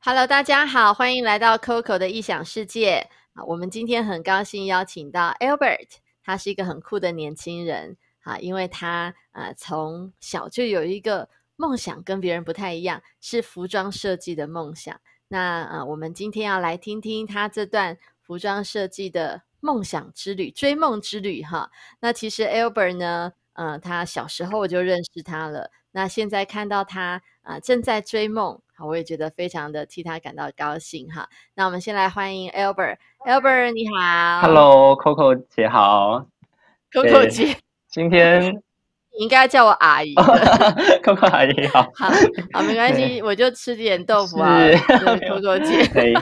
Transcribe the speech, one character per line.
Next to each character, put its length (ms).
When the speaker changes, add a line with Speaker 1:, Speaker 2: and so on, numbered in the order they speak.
Speaker 1:
Hello， 180
大 160
家 220
好， 300
欢 200
迎 80
来 160
到 200
Coco 400
的 100
异 140
想 200
世 220
界。 420
啊， 100
我 100
们 140
今 160
天 180
很 200
高 200
兴 220
邀 180
请 280
到 280
Albert， 600
他 100
是 140
一 60
个 100
很 160
酷 180
的 140
年 240
轻 300
人。 280
啊， 160
因 160
为 120
他， 480
呃， 220
从 640
小 300
就 160
有 180
一 160
个 300
梦 200
想 280
跟 180
别 100
人 100
不 120
太 180
一 120
样， 180
是 220
服 240
装 260
设 240
计 180
的 140
梦 260
想。 240
那， 360
呃， 200
我 100
们 200
今 180
天 140
要 120
来 160
听 280
听 240
他 200
这 200
段 320
服 160
装 260
设 240
计 220
的 320
梦 240
想 300
之 180
旅、 180
追 240
梦 280
之 180
旅 220
哈。 280
那 140
其 160
实 140
Albert 520
呢， 380
呃， 260
他 280
小 200
时 200
候 200
就 140
认 320
识 100
他 260
了， 220
那 160
现 220
在 160
看 200
到 160
他， 380
呃， 180
正 220
在 180
追 260
梦， 320
好， 120
我 100
也 60
觉 140
得 140
非 180
常 240
的 140
替 160
他 160
感 180
到 200
高 220
兴 320
哈。 180
那 100
我 60
们 100
先 140
来 140
欢 280
迎 140
Albert。 480
Albert， 460
你 160
好。 540
Speaker 2:
Hello，Coco 1080
姐 180
好。 600
Speaker 1:
Coco 340
姐。 200
Speaker 2:
对， 100
今 200
天 360
Speaker 1:
<laughs> 280
你 140
应 40
该 200
叫 160
我 60
阿 340
姨 100
的。 80
Speaker 2:
<laughs> 800
Coco 240
阿 180
姨 220
好。 160
Speaker 1:
好， 140
好， 100
没 120
关 200
系， 240
Speaker 2:
对。 60
Speaker 1:
我 100
就 160
吃 240
点 300
豆 200
腐 140
啊， 220
Speaker 2:
是。 100
Speaker 1:
对， 580
Coco 300
姐。 300
Speaker 2:
<laughs> 40
对， 300